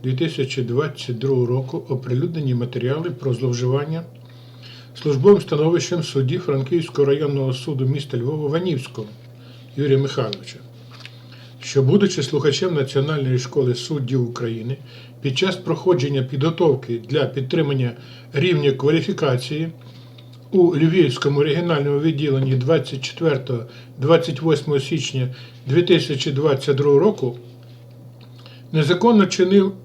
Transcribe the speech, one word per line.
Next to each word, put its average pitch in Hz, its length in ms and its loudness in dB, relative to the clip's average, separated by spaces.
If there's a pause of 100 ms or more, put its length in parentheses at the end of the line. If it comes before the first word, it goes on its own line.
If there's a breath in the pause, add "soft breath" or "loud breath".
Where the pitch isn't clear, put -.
дві 127 100 -2
тисячі 135 480 -2
двадцять 123 560 -4
другого 127 280 0
року 131 440 -4
оприлюднені 131 640 -2
матеріали 123 540 -4
про 135 240 -4
зловживання 131 720 -2 (960 loud breath)
службовим 156 400 6
становищем 165 640 0
судді 135 340 0
Франківського 143 720 0
районного 139 460 0
суду 131 320 -4
міста 139 320 -2
Львова 143 320 -4
Ванівського 147 580 -4 (720 loud breath)
Юрія 139 200 2
Михайловича, 127 600 -4 (1040 loud breath)
що, - 240 0
будучи 185 400 4
слухачем 151 500 0
Національної 139 680 0
школи 123 360 -2
суддів 127 540 -2
України, 117 480 -8 (440 loud breath)
під 135 160 -4
час 185 180 0
проходження 143 680 0
підготовки 131 840 0
для 139 160 0
підтримання 139 680 -2 (420 loud breath)
рівня 147 380 2
кваліфікації 151 960 0 (840 loud breath)
у 175 240 4
Львівському 143 680 2
регіональному 147 560 0
відділенні 139 560 0
двадцять 135 460 0
четвертого, 131 640 -4 (340 loud breath)
двадцять 156 440 2
восьмого 151 380 0
січня 131 560 -4 (320 loud breath)
дві 156 160 2
тисячі 156 480 0
двадцять 139 440 0
другого 143 240 4
року, 185 380 0 (1300 loud breath)
незаконно 180 540 4
чинив 190 480 4 (120)